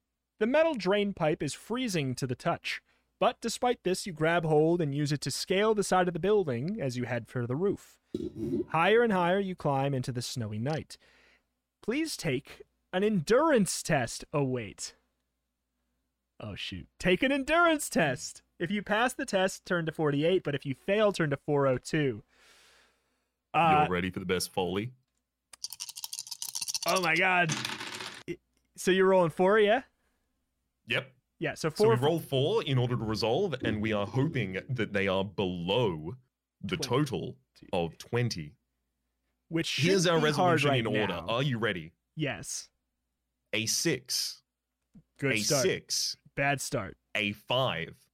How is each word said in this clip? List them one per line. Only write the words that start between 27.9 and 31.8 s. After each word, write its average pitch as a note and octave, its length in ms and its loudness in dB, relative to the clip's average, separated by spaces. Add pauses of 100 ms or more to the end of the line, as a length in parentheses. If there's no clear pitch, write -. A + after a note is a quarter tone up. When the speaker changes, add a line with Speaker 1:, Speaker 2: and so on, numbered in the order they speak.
Speaker 1:
It, - 100 -8 (380)
so - 160 0
you're F#3+ 160 6
rolling F#3 220 6
four, F#3+ 280 4
yeah? G#3+ 240 4 (1040)
Speaker 2:
Yep. B2+ 240 -4 (300)
Speaker 1:
Yeah, D3 140 -4
so - 200 -4
Speaker 2:
So G#3+ 140 4